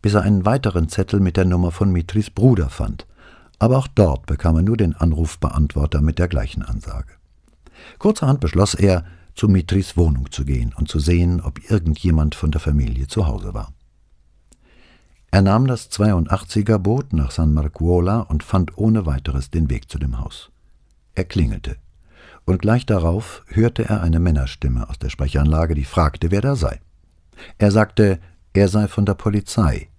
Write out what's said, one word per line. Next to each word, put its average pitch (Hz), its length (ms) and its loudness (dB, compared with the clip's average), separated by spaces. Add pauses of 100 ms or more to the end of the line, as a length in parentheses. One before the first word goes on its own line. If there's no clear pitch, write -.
bis 101 120 0
er 104 80 4
einen 95 240 2
weiteren 101 440 0
Zettel 95 300 -2
mit 92 180 2
der 92 80 2
Nummer 90 260 0
von 98 200 0
Mitris 90 380 -2
Bruder 95 400 2
fand. - 360 -8 (520)
Aber 123 200 2
auch 135 100 -2
dort 80 380 0
bekam 80 300 0
er 82 80 2
nur 110 140 0
den 90 180 0
Anrufbeantworter 76 1040 0
mit 78 160 0
der 87 100 0
gleichen - 360 -4
Ansage. - 500 -10 (840)
Kurzerhand 165 420 2
beschloss 95 340 2
er, 92 320 2 (300)
zu 107 140 0
Mitris 95 480 2
Wohnung 71 340 2
zu 67 140 -6
gehen 62 280 -2
und 78 140 -4
zu 78 120 -2
sehen, 87 420 2
ob - 280 -10
irgendjemand 80 680 0
von 78 160 -2
der 76 100 -2
Familie 65 460 -2
zu 92 200 -2
Hause 50 260 -6
war. - 200 -12 (1600)
Er 98 120 6
nahm 110 240 4
das 123 240 -4
zweiundachtziger 101 880 0
Boot 107 340 -2
nach 73 160 0
San 76 240 0
Marcuola 87 680 0
und 76 200 -4
fand - 380 -2
ohne 110 260 2
weiteres 67 460 -4
den 80 180 0
Weg 58 180 -4
zu 69 120 -10
dem 65 200 -4
Haus. - 300 -12 (640)
Er 92 100 -4
klingelte, - 520 -4 (680)
und 92 140 0
gleich 113 280 0
darauf 90 580 -2
hörte 113 420 0
er 101 140 -2
eine 82 180 2
Männerstimme 65 680 -2
aus - 80 -10
der 64 120 -8
Sprechanlage, 76 680 0
die 69 100 -4
fragte, 82 460 -2
wer 101 100 0
da 139 140 0
sei. 87 240 -4 (800)
Er 104 100 4
sagte, 104 500 2 (340)
er 98 160 4
sei 104 180 0
von 101 180 -2
der 101 80 0
Polizei 101 840 -2